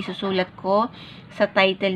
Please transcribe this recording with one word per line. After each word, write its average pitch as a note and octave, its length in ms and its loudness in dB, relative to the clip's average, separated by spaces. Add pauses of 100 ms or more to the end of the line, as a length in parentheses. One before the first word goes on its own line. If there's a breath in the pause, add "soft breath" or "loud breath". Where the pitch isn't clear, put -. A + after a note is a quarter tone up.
isusulat F#3 560 -2
ko G#3 320 2 (480 loud breath)
sa G#3 160 2
title F#3+ 440 2